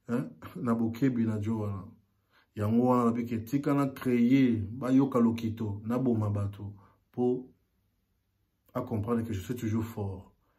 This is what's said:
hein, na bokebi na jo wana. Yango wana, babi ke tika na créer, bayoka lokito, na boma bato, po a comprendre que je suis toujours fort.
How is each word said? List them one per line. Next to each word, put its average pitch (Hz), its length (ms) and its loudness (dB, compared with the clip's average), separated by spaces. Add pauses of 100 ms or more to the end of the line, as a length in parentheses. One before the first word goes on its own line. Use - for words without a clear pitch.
hein, 120 220 -4 (260)
na 117 180 0
bokebi 113 520 0
na 107 140 -2
jo 110 200 -2
wana. 101 240 -6 (720)
Yango 110 300 2
wana, 123 200 4
babi 117 200 0
ke 107 200 -4
tika 143 280 0
na 139 140 2
créer, 123 760 4 (100)
bayoka 131 480 2
lokito, 107 680 0
na 120 140 0
boma 113 300 2
bato, 101 440 -4 (380)
po 123 360 0 (1300)
a 127 80 -4
comprendre 113 420 -2
que 113 100 -6
je 98 60 -4
suis 123 160 -8
toujours 107 300 -4
fort. 98 480 -8 (260)